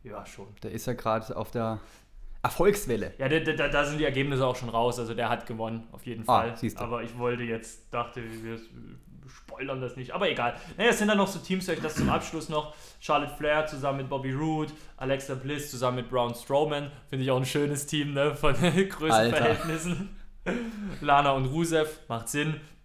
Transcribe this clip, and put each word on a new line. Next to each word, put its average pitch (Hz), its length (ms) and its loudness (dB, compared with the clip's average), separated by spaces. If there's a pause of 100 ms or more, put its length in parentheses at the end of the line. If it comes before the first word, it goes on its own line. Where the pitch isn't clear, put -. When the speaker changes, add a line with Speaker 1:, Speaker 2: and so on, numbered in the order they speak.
Speaker 1:
Ja, 101 200 -12
schon. 98 220 -16 (160)
Speaker 2:
Der 110 80 -8
ist - 160 -6
ja 127 60 -2
grad 113 400 -2
auf 110 180 -6
der 113 300 -2 (600)
Erfolgswelle. 127 760 2
Speaker 1:
Ja, 135 100 0
da, 156 120 4
da, 151 280 0
da 143 160 4
sind 151 140 -2
die 151 60 2
Ergebnisse 135 420 2
auch 123 100 2
schon 120 120 -6
raus. 117 300 2
Also 117 160 -4
der 113 140 -2
hat 120 180 -2
gewonnen, 110 460 -6
auf - 140 -16
jeden 117 160 -8
Speaker 2:
Ah, 117 200 4
Speaker 1:
Fall. 117 140 -4
Speaker 2:
siehste. 107 240 -4
Speaker 1:
Aber 120 220 -4
ich 113 160 -10
wollte 120 240 0
jetzt, 113 500 -6
dachte, 120 300 -4 (200)
wir 113 160 -8 (720)
spoilern 131 520 -10
das 123 160 -6
nicht. 127 160 -10
Aber 180 180 2
egal. 120 260 0 (220)
Naja, 226 120 6
es - 80 4
sind 208 100 2
dann 214 100 6
noch 190 80 6
so 185 140 -6
Teams, 185 260 -2
vielleicht 160 180 -2
das 151 120 -4
zum 139 120 2
Abschluss 165 400 -2
noch. 151 260 -4 (260)
Charlotte 143 360 0
Flair 151 300 2
zusammen 139 320 -2
mit 135 100 -6
Bobby 135 240 -2
Roode, 151 400 -2 (240)
Alexa 135 380 -2
Bliss 139 360 -6
zusammen 123 260 0
mit 117 140 -4
Braun 120 240 2
Strowman. 143 560 0 (200)
Finde 131 140 -2
ich 135 60 0
auch 127 60 6
ein 131 80 2
schönes 143 420 0
Team, 143 280 -2
ne? 139 200 2
Von 147 200 6
<laughs> - 80 4
Speaker 2:
Alter. 180 220 6
Speaker 1:
Größenverhältnissen. 160 1300 2 (840)
Lana 143 300 6
und 131 140 2
Rusev, 156 520 2 (100)
macht 113 200 -4
Sinn. 147 320 0 (240)